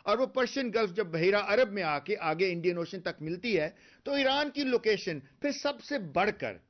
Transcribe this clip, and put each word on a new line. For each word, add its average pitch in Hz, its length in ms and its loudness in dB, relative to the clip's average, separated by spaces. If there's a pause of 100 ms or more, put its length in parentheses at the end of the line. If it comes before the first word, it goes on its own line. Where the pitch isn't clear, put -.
اور 208 160 2
وہ 254 80 2
Persian 262 480 -2
Gulf 220 160 2
جب 196 160 -2
بحیرہ 170 300 2
عرب 208 360 2
میں 202 100 -4
آ 151 160 0
کے 190 220 -2
آگے 170 320 0
Indian 175 240 0
اوشن 170 240 -6
تک 165 220 -6
ملتی 180 380 0
ہے، 151 100 -2 (320)
تو 277 100 -4
ایران 277 380 2
کی 277 140 -4
location 214 560 0
پھر - 320 -4
سب 285 320 -4
سے 285 140 -4
بڑھ 180 320 0 (100)
کر 110 160 -4 (140)